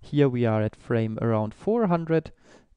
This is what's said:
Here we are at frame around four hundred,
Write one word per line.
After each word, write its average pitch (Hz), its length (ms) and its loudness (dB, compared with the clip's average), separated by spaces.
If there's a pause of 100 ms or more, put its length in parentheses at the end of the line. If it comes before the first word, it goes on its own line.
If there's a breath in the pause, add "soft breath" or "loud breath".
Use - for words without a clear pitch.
Here 143 280 2
we 120 180 0
are 110 160 2
at 110 120 -2
frame 113 460 -4
around 110 340 -2
four 226 320 -2
hundred, 165 460 -2 (440 soft breath)